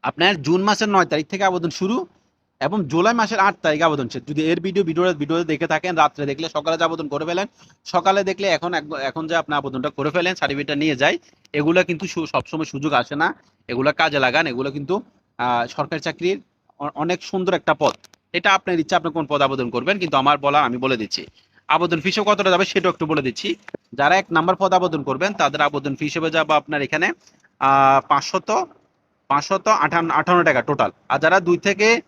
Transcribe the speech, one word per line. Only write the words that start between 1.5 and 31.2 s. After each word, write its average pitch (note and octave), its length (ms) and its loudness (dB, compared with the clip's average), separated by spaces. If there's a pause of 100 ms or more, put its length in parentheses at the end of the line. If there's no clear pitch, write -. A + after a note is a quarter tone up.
শুরু A#3 380 -4 (520)
এবং E3+ 280 -2
জুলাই E3+ 260 2
মাসের A3 260 -2
আট F#3+ 220 2
তারিখ D3+ 200 0
আবেদন C#3+ 280 0
শেষ। B2 180 -10
যদি D3+ 160 -2
এর E3 160 0
ভিডিও, F#3+ 240 -2
ভিডিও, E3+ 300 0
ভিডিও E3 300 -2
দেখে D#3 240 -2
থাকেন, D#3+ 280 -2
রাত্রে D3 300 0
দেখলে C#3+ 240 -6
সকালে D#3 280 -2
যে E3 60 0
আবেদন D#3+ 240 -2
করে C#3+ 180 -4
ফেলেন, F3+ 220 -2 (380)
সকালে F#3+ 380 2
দেখলে F#3+ 240 -2
এখন F3 260 0
এক-, D3+ 220 -6
এখন C#3 320 -6
যে E3 80 -2
আপনি D3+ 200 -2
আবেদনটা C3+ 340 -4
করে C#3+ 200 -4
ফেলেন, F3 260 -2
সার্টিফিকেটটা C#3+ 400 -4
নিয়ে D3 200 0
যায়, D3+ 220 2 (360)
এগুলা E3 300 2
কিন্তু E3+ 240 -4
সু-, D#3+ 180 -6
সবসময় D3+ 400 -4
সুযোগ C#3+ 280 -6
আসে B2+ 220 0
না, E3 200 0 (320)
এগুলা C3 240 0
কাজে D3+ 280 0
লাগান। C#3 280 2
এগুলো C3 240 -4
কিন্তু, D3 300 -4 (360)
আহ, A#2+ 300 0
সরকারি D3 340 -6
চাকরির E3+ 400 -4 (380)
অ-, C#3+ 160 -8
অনেক E3+ 280 -4
সুন্দর F#3+ 300 -2
একটা D#3+ 200 0
পদ। C#3+ 200 2 (400)
এটা F#3 200 2
আপনার F3+ 260 0
ইচ্ছা, D#3+ 180 0
আপনি D#3+ 140 -2
কোন D#3 140 -4
পদ C#3+ 160 0
আবেদন C3 280 0
করবেন, C3 300 -2
কিন্তু D3+ 180 0
আমার C#3 200 4
বলা, C#3+ 240 2
আমি B2 160 0
বলে B2+ 200 0
দিচ্ছি। G2+ 280 -8 (420)
আবেদন E3 320 2
ফিসও F#3+ 240 -2
কতটা G3+ 280 2
যাবে F3+ 140 4
সেটাও F#3 260 0
একটু D#3+ 140 -4
বলে D#3 160 0
দিচ্ছি। - 340 -4 (380)
যারা C#3+ 240 4
এক G3 140 0
নাম্বার E3+ 240 2
পদ F#3 180 0
আবেদন F3 300 0
করবেন C#3+ 300 -2
তাদের D3 280 0
আবেদন C#3+ 340 -2
ফি D3+ 100 -6
হিসেবে D#3+ 260 -4
যাবে D#3 220 2
আপনার D3 280 0
এখানে, D#3+ 300 -2 (480)
আহ, C3+ 480 4
পাঁচশত, D3 440 0 (760)
পাঁচশত E3 400 0
আটান্ন, E3 440 2
আটান্ন E3+ 320 4
টাকা C#3 180 4
টোটাল। C3 300 0 (180)
আর C3+ 100 0
যারা E3 200 4